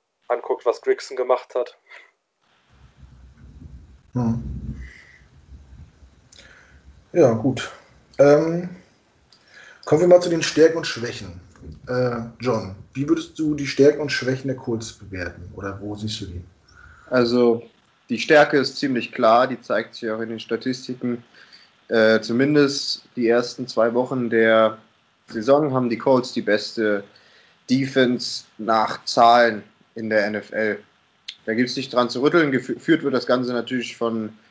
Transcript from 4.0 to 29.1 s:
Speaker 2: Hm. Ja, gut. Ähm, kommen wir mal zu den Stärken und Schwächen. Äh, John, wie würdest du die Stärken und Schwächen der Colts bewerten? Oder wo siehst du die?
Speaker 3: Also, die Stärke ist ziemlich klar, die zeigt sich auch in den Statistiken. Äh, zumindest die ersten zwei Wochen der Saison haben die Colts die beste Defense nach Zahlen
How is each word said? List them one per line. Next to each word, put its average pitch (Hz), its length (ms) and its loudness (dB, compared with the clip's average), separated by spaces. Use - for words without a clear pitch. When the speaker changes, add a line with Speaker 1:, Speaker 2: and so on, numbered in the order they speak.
Speaker 2:
Hm. 113 280 -2
Ja, 139 200 4
gut. 131 360 -4
Ähm, 160 520 4
kommen 156 160 2
wir 180 60 4
mal 180 140 8
zu 175 80 -4
den 165 120 0
Stärken 160 360 4
und 156 100 -6
Schwächen. 104 540 -10
Äh, 123 340 -2
John, 110 360 -4
wie 139 140 -6
würdest 165 300 -2
du 151 160 -2
die 143 140 -6
Stärken 139 340 4
und 143 80 -6
Schwächen 131 380 -4
der 131 100 -6
Colts 113 360 -8
bewerten? 90 600 -12
Oder 98 260 -10
wo 104 140 -10
siehst 107 260 -8
du 95 40 -10
die? 87 160 -12
Speaker 3:
Also, 120 520 2
die 113 100 -4
Stärke 151 380 6
ist 127 200 -2
ziemlich 127 340 -4
klar, 120 360 4
die 127 140 -8
zeigt - 340 -4
sich 117 140 -8
auch 110 120 -4
in 113 80 -8
den 113 100 -10
Statistiken. 123 840 -6
Äh, 110 320 4
zumindest 139 840 0
die 117 100 0
ersten 120 400 0
zwei 113 260 0
Wochen 127 360 -2
der 110 480 4
Saison 135 460 2
haben 127 160 0
die 113 80 -2
Colts 127 340 2
die 117 100 -4
beste 104 640 -2
Defense 131 760 0
nach 110 460 -2
Zahlen 117 600 4